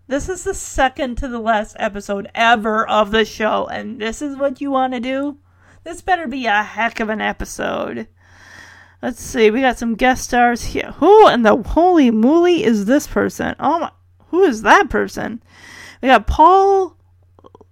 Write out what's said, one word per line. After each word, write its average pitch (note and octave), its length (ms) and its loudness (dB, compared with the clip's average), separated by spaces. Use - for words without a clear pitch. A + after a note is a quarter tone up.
This C#4 240 -6
is F4+ 140 -10
the F#4+ 100 -6
second C4 640 -4
to C#4 100 -8
the A#3+ 120 -8
last A3 400 -4
episode G3+ 560 -8
ever A3 520 0
of G#3+ 220 0
the A3 160 2
show, G#3+ 400 -4
and G#3 340 -12
this A3+ 220 -8
is C#4 160 -10
what C#4 240 -4
you C#4 80 -6
want C4 240 -2
to B3 60 -6
do? C4+ 400 -6
This E4+ 180 -14
better E4+ 260 -2
be B3+ 180 -8
a G#3 160 2
heck A3 380 -6
of A3 100 -4
an G#3+ 120 -6
episode." A#2 840 -6
Let's B3 180 -8
see, A3 300 2
we A#3 120 0
got B3+ 180 0
some A#3 160 -4
guest B3+ 300 0
stars A#3+ 380 0
here. - 340 -8
Who G4+ 300 8
in A#3+ 140 2
the G#3+ 140 4
holy D4+ 560 2
moly D#4+ 520 2
is G#3+ 220 0
this C#4+ 220 0
person? - 520 -4
Oh D#4 200 -2
my, D4 100 -6
who F4+ 140 2
is A3 200 0
that D#4 260 6
person? G#3 520 -6
We B3+ 80 0
got A3 180 4
Paul F#4+ 720 4